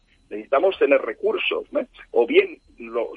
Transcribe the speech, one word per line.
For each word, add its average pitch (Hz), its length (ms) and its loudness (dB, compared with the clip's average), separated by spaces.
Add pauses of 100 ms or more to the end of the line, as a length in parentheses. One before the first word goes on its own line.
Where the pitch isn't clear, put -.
(300)
necesitamos 143 500 0
tener 139 220 4
recursos, - 680 -4
¿no? 87 100 -2 (300)
O 117 140 4
bien 170 320 2 (220)
lo, 117 380 -6